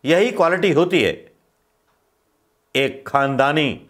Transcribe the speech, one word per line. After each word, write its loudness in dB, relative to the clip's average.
यही 2
क्वालिटी 0
होती 2
है -4
एक -4
खानदानी 0